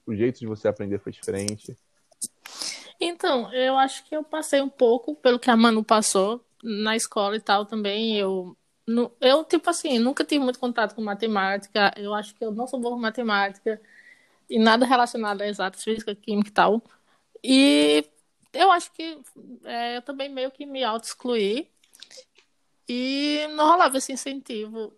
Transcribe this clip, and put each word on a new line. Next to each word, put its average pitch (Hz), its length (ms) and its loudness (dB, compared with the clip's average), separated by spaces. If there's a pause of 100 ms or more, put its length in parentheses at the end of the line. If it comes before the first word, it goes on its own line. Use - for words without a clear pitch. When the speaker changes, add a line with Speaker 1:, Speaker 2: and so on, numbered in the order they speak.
Speaker 1:
O 117 80 -6
jeito 120 240 -2
de 117 80 -10
você 107 220 -4
aprender 101 300 -4
foi 107 140 -12
diferente? 104 640 -8 (1200)
Speaker 2:
Então, 311 540 -2
eu 262 240 0
acho 269 280 0
que 302 120 -8
eu 302 60 -4
passei 302 400 -2
um 277 60 -4
pouco 254 460 2
pelo 247 240 2
que 254 120 0
a 233 60 8
Manu 220 280 6
passou 214 580 2 (200)
na 214 320 -2
escola 214 420 -2
e 214 40 -4
tal 208 260 0
também. 214 500 -2
Eu, 190 400 -2 (300)
nu-, 233 340 0
eu, 277 240 4
tipo 339 240 0
assim, 311 300 -2
nunca 254 260 0
tive 285 180 0
muito 247 180 -2
contato 240 340 -2
com 226 80 -8
matemática. 202 960 0
Eu 208 180 -8
acho 208 200 -8
que 240 100 -8
eu 220 80 -6
não 233 140 -6
sou 262 120 -8
boa 240 160 -4
com 240 60 -8
matemática 214 800 -2 (680)
e 240 100 0
nada 226 280 4
relacionado 233 560 0
a 208 60 -4
exatas, 190 340 -6
física, 220 320 -4
química 208 360 -4
e - 20 -20
tal. 196 300 4 (600)
E 294 640 6 (480)
eu 359 180 4
acho 349 220 2
que, 320 260 -12 (460)
é, 240 320 -6
eu 247 60 -10
também 277 260 -8
meio 262 220 -6
que 285 140 -16
me 269 200 -6
auto-excluí. 226 840 -4 (1200)
E 277 640 -2
não 302 180 0
rolava 330 260 4
esse 269 160 -4
incentivo. 226 840 -10